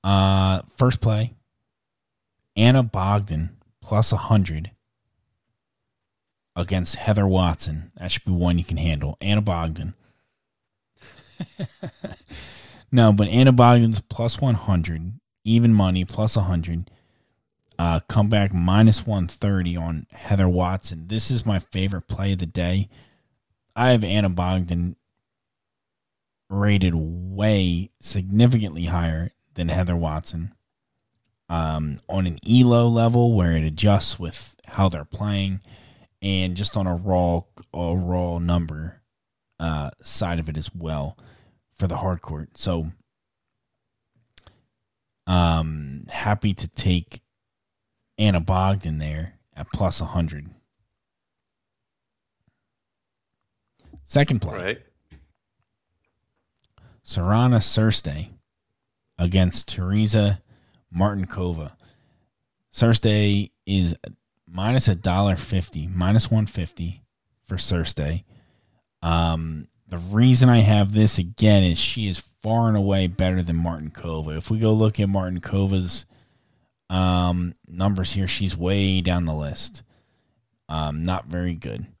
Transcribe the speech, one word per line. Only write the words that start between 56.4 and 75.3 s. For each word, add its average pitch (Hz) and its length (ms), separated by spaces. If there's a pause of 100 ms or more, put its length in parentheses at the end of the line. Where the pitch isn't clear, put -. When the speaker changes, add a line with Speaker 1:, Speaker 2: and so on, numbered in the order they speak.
Speaker 1:
Sorana 110 540
Cirstea 98 720 (880)
against 90 500
Teresa 101 760 (540)
Martincova. 90 760 (1000)
Cirstea 104 760 (160)
is 92 320 (500)
minus 107 400
a 98 80
dollar 92 400
fifty, 85 520
minus 92 420
one 107 160
fifty 90 560 (440)
for 95 100
Cirstea. 82 680 (800)
Um, 82 640 (200)
the 90 100
reason 120 520
I 117 100
have 104 340
this 107 240
again 98 460
is 85 140
she - 300
is 90 120 (220)
far 113 260
and 110 100
away 98 300
better 92 360
than 82 140
Martincova. 80 800
If - 120
we 110 100
go 110 140
look 110 260
at 101 80
Martinkova's, 95 1000 (840)